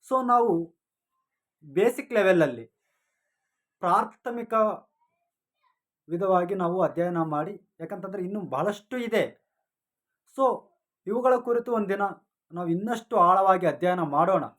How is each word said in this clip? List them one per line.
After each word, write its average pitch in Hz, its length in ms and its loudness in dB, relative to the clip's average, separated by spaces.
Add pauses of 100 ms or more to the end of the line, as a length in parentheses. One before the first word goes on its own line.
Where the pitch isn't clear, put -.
So 262 180 -2
ನಾವು 220 480 2 (880)
ಬೇಸಿಕ್ 233 500 -2
ಲೆವೆಲಲ್ಲಿ 165 580 2 (1080)
ಪ್ರಾಥಮಿಕ 226 760 -2 (1600)
ವಿಧವಾಗಿ 180 460 0
ನಾವು 185 260 -2
ಅಧ್ಯಯನ 170 360 0
ಮಾಡಿ, 160 520 -4 (100)
ಯಾಕಂತಂದ್ರೆ 185 440 -10
ಇನ್ನೂ 202 180 -6
ಬಹಳಷ್ಟು 175 560 -4
ಇದೆ. 226 460 -4 (920)
So 262 340 0 (360)
ಇವುಗಳ 247 280 2
ಕುರಿತು 240 380 -2
ಒಂದಿನ 202 280 -2 (520)
ನಾವು 175 140 -6
ಇನ್ನಷ್ಟು 214 500 -2
ಆಳವಾಗಿ 185 500 6
ಅಧ್ಯಯನ 180 320 0
ಮಾಡೋಣ. 160 440 2 (160)